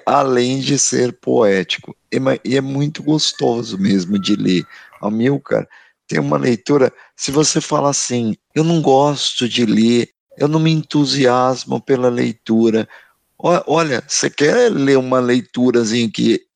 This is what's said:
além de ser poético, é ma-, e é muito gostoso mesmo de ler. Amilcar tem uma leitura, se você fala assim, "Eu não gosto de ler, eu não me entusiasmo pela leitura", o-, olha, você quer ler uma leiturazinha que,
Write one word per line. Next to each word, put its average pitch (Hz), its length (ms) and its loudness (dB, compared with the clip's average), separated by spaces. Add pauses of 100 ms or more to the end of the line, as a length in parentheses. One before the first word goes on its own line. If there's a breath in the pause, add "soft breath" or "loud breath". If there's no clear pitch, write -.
além 131 540 0
de 135 180 -2
ser 123 440 -2
poético, 104 720 0 (160)
é 123 80 -2
ma-, 131 260 -2
e 127 120 -2
é 139 40 0
muito 139 400 -4
gostoso 123 800 -2
mesmo 98 380 0
de 98 160 -2
ler. 90 300 0 (360 loud breath)
Amilcar 113 680 -2 (400 soft breath)
tem - 100 -4
uma 143 180 -2
leitura, 131 560 0 (220 soft breath)
se - 160 -8
você 147 300 0
fala 143 300 -2
assim, 120 440 -2 (200)
"Eu 156 100 0
não 165 180 0
gosto 135 680 0
de 120 160 -2
ler, 113 440 2 (280)
eu 143 120 0
não 156 100 0
me 160 140 2
entusiasmo 131 1080 0
pela 127 280 0
leitura", 113 800 0 (500 soft breath)
o-, 170 280 0
olha, 147 400 0
você - 220 -2
quer 214 400 2
ler 139 300 2
uma 127 220 0
leiturazinha 120 920 0
que, 113 280 0 (160)